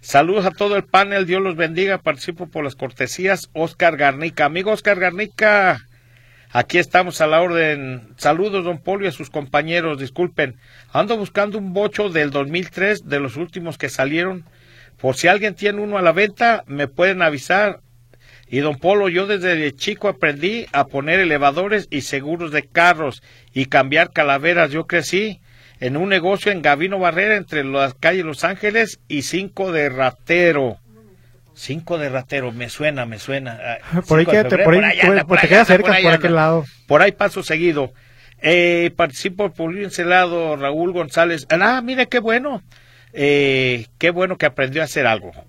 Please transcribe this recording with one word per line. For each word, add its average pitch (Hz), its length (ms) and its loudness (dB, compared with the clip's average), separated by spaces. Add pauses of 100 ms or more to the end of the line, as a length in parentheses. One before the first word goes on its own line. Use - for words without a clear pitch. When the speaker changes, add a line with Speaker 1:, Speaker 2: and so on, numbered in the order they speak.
Speaker 1:
Saludos 180 460 2
a 190 40 2
todo 202 260 -2
el 196 80 -2
panel, 196 420 2
Dios 185 160 -2
los 185 140 -4
bendiga, 175 420 -2
participo 165 500 -6
por 156 160 -8
las 135 100 -8
cortesías, 175 800 -4
Oscar 165 460 0
Garnica. 147 480 0
Amigo 185 260 -2
Oscar 202 260 0
Garnica, 190 880 0 (640)
aquí 120 280 0
estamos 180 420 0
a 160 60 4
la 160 160 4
orden. 147 760 -2
Saludos, 180 480 0
don 170 140 -4
Polo, 196 260 -4
y 190 40 0
a 160 40 -4
sus - 160 -14
compañeros, 156 720 -4
disculpen, 143 560 -4 (340)
ando 208 280 0
buscando 208 400 -4
un 190 160 -8
bocho 208 340 -2
del 156 220 -2
dos 139 180 -4
mil 170 220 -6
tres, 196 360 -2
de 143 140 -4
los 135 160 -8
últimos 170 400 -10
que 135 140 -8
salieron, 165 560 -4 (500)
por 131 200 -2
si 170 120 0
alguien 202 260 0
tiene 202 280 -4
uno 208 160 -4
a 185 40 0
la 165 100 4
venta, 208 540 0
me 139 220 -4
pueden 185 320 0
avisar. 180 600 0 (680)
Y 123 100 -2
don 143 180 -2
Polo, 196 320 2
yo 180 180 -2
desde 175 480 -2
chico - 340 -4
aprendí 170 640 -2
a 143 160 0
poner 151 320 0
elevadores 170 680 0
y 143 120 -6
seguros 151 480 -6
de 147 160 -4
carros 165 560 2 (320)
y 131 120 -2
cambiar 143 460 2
calaveras. 156 600 2
Yo 165 140 -6
crecí 180 540 -2 (400)
en 127 160 -4
un 185 140 -2
negocio 190 420 0
en 180 80 -4
Gavino 156 380 0
Barrera, 185 380 2
entre 156 280 -6
la 135 340 -2
calle 180 260 2
Los 156 200 -8
Ángeles 208 640 -2
y 147 140 -4
cinco 190 500 -6
de 151 160 0
Ratero. 135 880 0 (800)
Cinco 165 420 -8
de 147 140 -4
Ratero, 131 420 -6
me 120 160 -12
suena, 143 380 -4
me 113 120 -12
suena. 131 400 -8
Ah, 139 440 -4
Speaker 2:
<laughs> - 40 -10
Por 156 120 4
ahí 170 80 4
Speaker 1:
cinco 165 60 2
de - 40 6
Speaker 2:
quédate, 214 140 2
Speaker 1:
febrero, 185 160 4
Speaker 2:
por 165 80 6
ahí, 190 60 6
Speaker 1:
por 214 40 0
ahí 175 160 2
Speaker 2:
por, 175 120 6
Speaker 1:
anda, 185 100 4
Speaker 2:
por, 143 60 -6
Speaker 1:
por 185 100 4
Speaker 2:
te 180 80 4
Speaker 1:
ahí - 20 0
Speaker 2:
queda 190 120 8
Speaker 1:
anda, 233 60 6
Speaker 2:
cerca, 185 200 6
Speaker 1:
por 208 100 4
ahí 190 60 2
Speaker 2:
por 165 100 6
Speaker 1:
anda. 165 60 4
Speaker 2:
aquel 170 160 2
lado. 160 300 2 (220)
Speaker 1:
Por 151 160 6
ahí 196 100 4
paso 196 300 -2
seguido. 156 500 0 (500)
Eh, 170 540 4
participo 180 580 -2
por 165 180 -6
Luis 202 120 -8
Encelado, 175 720 0
Raúl 151 360 -2
González. 165 560 0
Ah, 208 340 2
mire, 254 240 -2
qué 247 120 -2
bueno. 233 440 -2 (520)
Eh, 135 720 2 (100)
qué 170 140 2
bueno 180 260 -2
que - 80 -2
aprendió 139 380 -2
a - 20 0
hacer 139 220 0
algo. 101 260 0 (160)